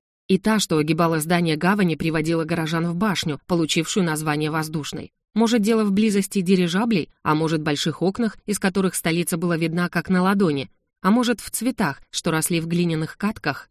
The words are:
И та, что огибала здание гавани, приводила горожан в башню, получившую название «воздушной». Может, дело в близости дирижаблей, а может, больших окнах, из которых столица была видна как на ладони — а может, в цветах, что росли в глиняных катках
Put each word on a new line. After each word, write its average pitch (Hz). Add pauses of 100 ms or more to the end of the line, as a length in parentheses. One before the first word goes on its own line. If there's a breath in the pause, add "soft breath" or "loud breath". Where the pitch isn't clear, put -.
(280)
И 190
та, 214
что -
огибала 160
здание 165
гавани, 180
приводила 160
горожан 165
в 170
башню, 175
получившую 170
название 156
«воздушной». 156 (240)
Может, 226
дело 220
в 202
близости 202
дирижаблей, 185 (120)
а 151
может, 160
больших 147
окнах, 196 (100)
из 208
которых 190
столица 170
была 170
видна 165
как -
на 185
ладони — 185 (320)
а 185
может, 233
в -
цветах, 220
что -
росли 160
в 165
глиняных 165
катках -